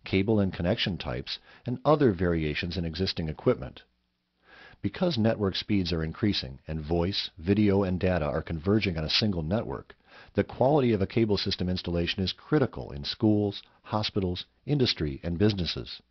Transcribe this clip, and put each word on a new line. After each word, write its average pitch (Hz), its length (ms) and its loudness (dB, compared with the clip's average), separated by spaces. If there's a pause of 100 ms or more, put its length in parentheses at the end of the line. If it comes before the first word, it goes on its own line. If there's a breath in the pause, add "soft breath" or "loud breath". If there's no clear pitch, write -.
cable 101 360 2
and 95 100 2
connection 87 460 -2
types, 69 420 -8 (280 loud breath)
and 123 180 -4
other 143 280 4
variations 85 680 0
in 85 80 -2
existing 82 420 -4
equipment. - 540 -2 (960 loud breath)
Because 143 380 -2
network 104 360 2
speeds 92 380 0
are 80 100 -2
increasing 80 640 -2
and 78 140 -6
voice, 85 580 0
video, 101 440 4
and 92 180 0
data 90 240 2
are 73 180 -2
converging 95 540 0
on 78 80 -2
a 78 60 -4
single 95 320 0
network, 78 520 -4 (400 loud breath)
the 98 100 2
quality 131 480 4
of 98 100 2
a 95 40 2
cable 107 300 2
system 92 320 -2
installation 87 540 -2
is 90 100 -2
critical 120 580 -2
in 71 140 -8
schools, 104 580 2 (200 soft breath)
hospitals, 98 640 -2 (200)
industry, 110 560 0
and 85 160 -4
businesses. 90 640 0 (100)